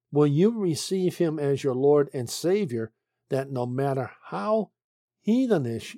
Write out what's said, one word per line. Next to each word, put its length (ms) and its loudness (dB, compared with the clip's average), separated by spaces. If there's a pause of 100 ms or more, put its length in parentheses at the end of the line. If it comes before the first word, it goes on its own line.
(120)
will 160 4
you 300 2
receive 600 -2
him 220 0
as 240 0
your 120 0
Lord 380 4
and 160 -6
Savior, 640 -2 (380)
that 220 -2
no 140 -2
matter 460 -4 (140)
how 460 -2 (560)
heathenish 720 0